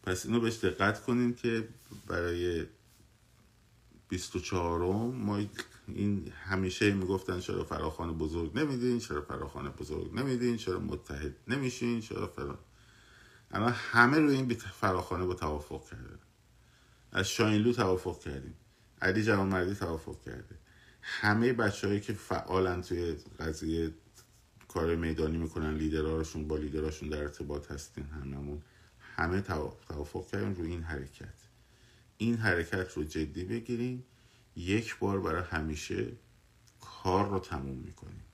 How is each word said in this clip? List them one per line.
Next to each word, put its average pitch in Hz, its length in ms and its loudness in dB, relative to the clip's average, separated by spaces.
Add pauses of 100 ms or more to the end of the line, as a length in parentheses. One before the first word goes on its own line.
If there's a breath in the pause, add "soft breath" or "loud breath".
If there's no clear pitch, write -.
پس 92 220 -2
اینو 117 140 4
بهش 113 180 2
دقت 101 440 2
کنین 120 340 2
که 113 320 0 (400)
برای 87 580 0 (1400)
بیست - 260 -4
و 90 40 2
چهارم 90 760 2
ما 104 260 0 (460)
این 101 440 0
همیشه 95 640 2
می‌گفتن: 92 460 0
"چرا 90 240 -2
فراخوان 80 540 -2
بزرگ 80 400 -2
نمیدین؟ 123 420 2
چرا 76 220 -4
فراخوان - 480 -6
بزرگ 76 440 -6
نمیدین؟ 120 440 2
چرا 92 220 -2
متحد 73 560 -4 (120)
نمیشین؟ 120 540 0
چرا - 260 -6
فلان؟" 69 300 -6 (920 loud breath)
اما 110 180 2
همه 120 500 6
روی 147 160 6
این 131 120 2
بیت-، 107 200 -2
فراخوانه 92 580 0
با 90 80 2
توافق 76 560 -4
کردن. 67 300 -14 (920 soft breath)
از 95 180 0
شاینلو 107 440 6
توافق 92 460 2
کردیم، 69 360 -8 (460 soft breath)
علی 98 220 4
جوانمردی 98 520 4
توافق 80 460 -6
کرده، - 380 -14 (420 loud breath)
همهٔ 113 520 4
بچه‌هایی 101 480 2
که 110 120 -6
فعالن 92 680 0
توی 87 340 -2 (240)
قضیه 80 540 -2 (720)
کار 85 280 0
میدانی 80 420 0
می‌کنن، 80 360 -2
لیدرهاشون، 78 720 0
با 78 100 0
لیدراشون 76 520 -4
در 76 120 -4
ارتباط 73 500 -6
هستین، 71 320 -10
هممون، 71 580 -8 (540 loud breath)
همه 90 260 2
تو-، 76 360 -2 (100)
توافق 76 400 -6
کردیم 101 260 -2
روی 85 180 -4
این 85 120 -4
حرکت. 69 500 -8 (840 soft breath)
این 117 200 4
حرکت 92 560 2
رو 87 100 -2
جدی 78 400 -2
بگیریم، 120 600 -2 (520 soft breath)
یک 98 420 0
بار 98 240 2
برای 87 220 0
همیشه 80 680 -2 (680)
کار 98 500 2
رو 98 100 0
تموم 67 380 -6
می‌کنیم. - 560 -14